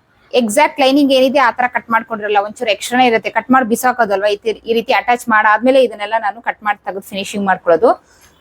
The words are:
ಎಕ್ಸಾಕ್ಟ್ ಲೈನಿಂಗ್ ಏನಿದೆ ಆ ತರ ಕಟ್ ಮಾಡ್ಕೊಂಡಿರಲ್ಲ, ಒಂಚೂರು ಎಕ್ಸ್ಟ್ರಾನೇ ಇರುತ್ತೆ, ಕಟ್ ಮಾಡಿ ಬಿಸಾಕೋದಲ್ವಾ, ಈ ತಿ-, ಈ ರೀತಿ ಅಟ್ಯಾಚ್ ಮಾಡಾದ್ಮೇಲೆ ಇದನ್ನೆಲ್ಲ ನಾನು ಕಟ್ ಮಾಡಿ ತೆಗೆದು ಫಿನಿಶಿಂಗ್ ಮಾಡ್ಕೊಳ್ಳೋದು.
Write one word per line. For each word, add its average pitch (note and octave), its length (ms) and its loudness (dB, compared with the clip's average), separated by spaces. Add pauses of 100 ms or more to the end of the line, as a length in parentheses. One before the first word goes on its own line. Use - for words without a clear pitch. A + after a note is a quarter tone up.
(340)
ಎಕ್ಸಾಕ್ಟ್ A#3+ 460 0
ಲೈನಿಂಗ್ C4+ 320 4
ಏನಿದೆ C4 260 2
ಆ B3+ 120 4
ತರ B3 160 -4
ಕಟ್ A#3+ 240 -6
ಮಾಡ್ಕೊಂಡಿರಲ್ಲ, G#3+ 520 -2
ಒಂಚೂರು G#3+ 280 -6
ಎಕ್ಸ್ಟ್ರಾನೇ B3 360 0
ಇರುತ್ತೆ, A3 240 0
ಕಟ್ A3 200 -4
ಮಾಡಿ B3+ 180 2
ಬಿಸಾಕೋದಲ್ವಾ, A3 580 -2
ಈ G#3+ 100 0
ತಿ-, G#3+ 300 -8
ಈ A3+ 60 -2
ರೀತಿ A#3 200 -2
ಅಟ್ಯಾಚ್ A#3 360 -2
ಮಾಡಾದ್ಮೇಲೆ A3 560 2
ಇದನ್ನೆಲ್ಲ G#3 360 -6
ನಾನು G#3+ 220 -6
ಕಟ್ - 200 -8
ಮಾಡಿ G#3 220 -6
ತೆಗೆದು G3 160 -10
ಫಿನಿಶಿಂಗ್ G3 460 -8
ಮಾಡ್ಕೊಳ್ಳೋದು. F#3 580 0 (360)